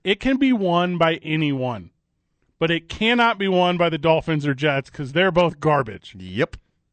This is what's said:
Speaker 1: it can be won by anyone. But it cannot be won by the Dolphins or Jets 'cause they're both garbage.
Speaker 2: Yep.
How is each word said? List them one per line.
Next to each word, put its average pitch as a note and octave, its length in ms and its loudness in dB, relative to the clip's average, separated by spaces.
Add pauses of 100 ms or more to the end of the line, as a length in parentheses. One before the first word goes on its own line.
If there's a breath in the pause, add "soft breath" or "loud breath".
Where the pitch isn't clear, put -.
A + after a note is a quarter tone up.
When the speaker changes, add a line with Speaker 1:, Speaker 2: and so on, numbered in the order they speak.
Speaker 1:
it F#3 160 -2
can C4 180 0
be C4+ 160 2
won F3+ 440 0
by E3 180 2
anyone. C#3 760 -4 (680)
But E3 140 0
it E3 180 -4
cannot A#3 480 0
be G3 120 -2
won F3+ 280 2
by E3+ 120 2
the D#3+ 100 -4
Dolphins D#3 480 0
or C#3+ 80 0
Jets C#3 340 -2
'cause C3+ 220 -10
they're F3+ 200 2
both E3+ 280 2
garbage. C3+ 580 -2
Speaker 2:
Yep. F#2 380 -6 (380)